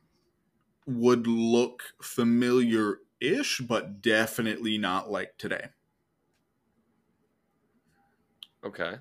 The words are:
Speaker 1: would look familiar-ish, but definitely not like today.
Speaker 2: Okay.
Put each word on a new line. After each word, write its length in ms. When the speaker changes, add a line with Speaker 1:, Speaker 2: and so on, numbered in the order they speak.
Speaker 1:
would 400
look 760
familiar-ish, 1600
but 400
definitely 760
not 340
like 260
today. 280
Speaker 2:
Okay. 380